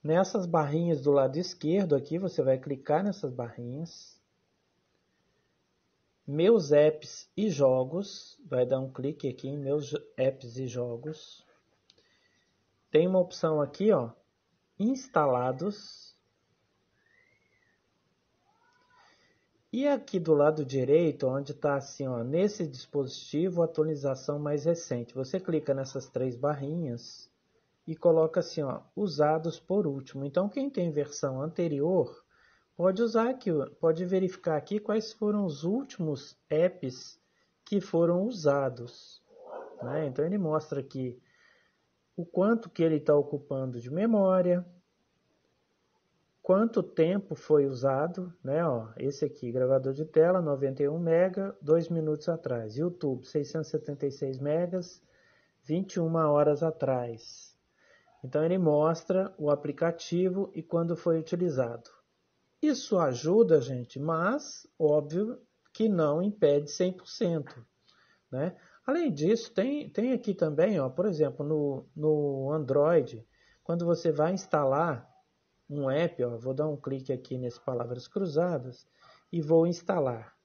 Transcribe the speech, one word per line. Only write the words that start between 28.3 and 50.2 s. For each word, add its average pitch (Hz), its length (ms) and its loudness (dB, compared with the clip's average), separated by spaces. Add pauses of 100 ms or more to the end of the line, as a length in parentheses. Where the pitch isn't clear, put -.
assim, 165 220 -6
ó, 135 200 -6 (140)
usados 156 640 0
por 190 280 -2
último. 135 360 -8
Então, 180 240 -2
quem 269 220 -4
tem 170 220 -2
versão 143 500 -4
anterior, 151 840 -2 (540)
pode 185 240 2
usar 226 300 2
aqui, 254 180 -4 (300)
pode 170 260 2
verificar 180 520 0
aqui 202 220 -4
quais 214 320 -2
foram 208 320 0
os 147 200 -4
últimos 175 760 -4 (100)
apps 156 720 -2 (460)
que 202 160 0
foram 175 440 2
usados, 139 1000 -2 (580)
né? 143 240 -4
Então, 135 180 -2
ele 190 140 0
mostra 156 440 -2
aqui 127 380 -8 (960)
o 170 80 -8
quanto 208 460 0
que - 140 -2
ele 160 160 2
tá 151 160 4
ocupando 135 640 -2
de 123 100 -12
memória, 185 760 2 (1800)
quanto 214 400 2
tempo 180 500 0
foi 147 320 2
usado, 139 640 -2 (120)
né? 147 200 -2
Ó, 117 340 -2
esse 143 280 -2
aqui, 123 260 -8
gravador 127 420 2
de 151 120 -6
tela, 170 380 4